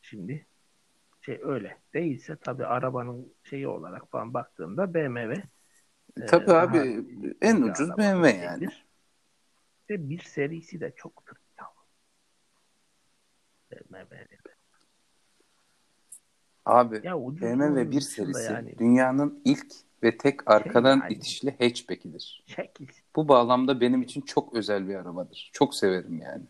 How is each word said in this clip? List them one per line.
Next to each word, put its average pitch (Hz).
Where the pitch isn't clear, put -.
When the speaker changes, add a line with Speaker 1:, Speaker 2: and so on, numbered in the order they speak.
Speaker 1:
şimdi 110
şey -
öyle. 127
Değilse 151
tabii 127
arabanın 123
şeyi 139
olarak -
falan 117
baktığımda 120
B 156
M 120
W, 196
e, -
Speaker 2:
Tabii 170
Speaker 1:
daha 170
Speaker 2:
abi, 170
Speaker 1:
iyi 120
Speaker 2:
en 208
Speaker 1:
bir 110
Speaker 2:
ucuz 151
Speaker 1:
araba 180
Speaker 2:
B 208
M 180
W 147
Speaker 1:
şeydir. 92
Speaker 2:
yani. 87
Speaker 1:
Ve 170
bir 165
serisi 160
de 160
çoktur -
ya. -
B -
M 95
W'nin. -
Speaker 2:
Abi, 113
Speaker 1:
Ya 175
ucuz 139
Speaker 2:
B 117
M 117
W 135
Speaker 1:
olmanın 131
Speaker 2:
bir 139
Speaker 1:
dışında 107
Speaker 2:
serisi 113
Speaker 1:
yani. -
Speaker 2:
dünyanın 131
ilk 143
ve 113
tek 139
Speaker 1:
Şey -
Speaker 2:
arkadan 120
Speaker 1:
yani. 87
Speaker 2:
itişli -
hatchback'idir. -
Speaker 1:
Şekil. -
Speaker 2:
Bu 156
bağlamda 127
benim 123
için 131
çok -
özel 101
bir 98
arabadır. 90
Çok -
severim 90
yani. 69